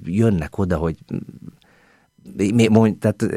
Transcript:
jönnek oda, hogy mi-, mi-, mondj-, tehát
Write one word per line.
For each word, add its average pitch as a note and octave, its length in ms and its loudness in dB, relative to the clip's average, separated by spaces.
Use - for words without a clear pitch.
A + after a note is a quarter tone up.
jönnek F#2+ 540 0
oda, F2+ 180 0
hogy D#2+ 200 -2
mi-, G2+ 160 -2
mi-, A2+ 160 4
mondj-, G#2+ 300 4
tehát - 240 -2